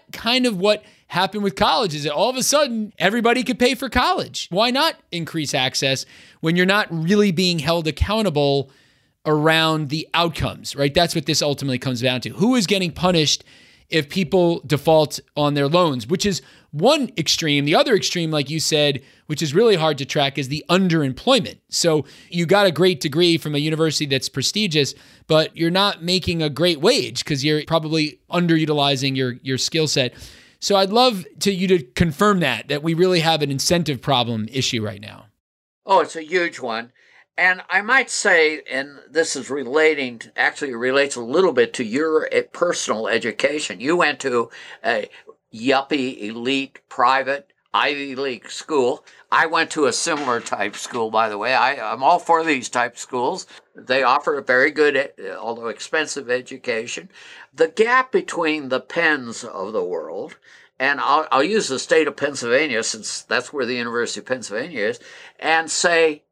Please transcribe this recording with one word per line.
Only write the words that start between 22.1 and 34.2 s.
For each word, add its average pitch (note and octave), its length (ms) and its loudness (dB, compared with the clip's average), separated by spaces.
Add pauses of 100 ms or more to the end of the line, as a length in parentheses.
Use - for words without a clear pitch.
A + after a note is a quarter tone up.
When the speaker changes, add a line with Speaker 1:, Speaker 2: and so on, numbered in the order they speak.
Speaker 1:
you E3+ 160 -2
got G3 220 4
a F3 40 4
great F3 280 2
degree E3 380 2
from D3+ 180 -6
a - 20 0
university D#3 480 0
that's C3+ 240 -2
prestigious, D3+ 640 0 (320)
but D#3 320 2
you're E3 140 0
not F#3 320 0
making F3 400 0
a D3+ 60 0
great D3+ 300 0
wage D#3 460 0
'cause C3+ 180 -4
you're D3+ 220 0
probably D#3 540 -2 (100)
underutilizing D3 880 0
your, B2+ 240 -4
your C3 160 -4
skill D#3+ 300 -2
set. C3 260 -2 (460)
So - 160 0
I'd G3 160 2
love A#3 340 2 (140)
to, G3+ 120 2
you F#3 180 -2
to F3+ 140 4
confirm F3+ 580 2
that, B2 260 -2
that C#3+ 160 -4
we E3 100 0
really F3+ 280 2
have D#3+ 200 0
an C#3+ 80 0
incentive C#3+ 520 -2
problem A#2 500 0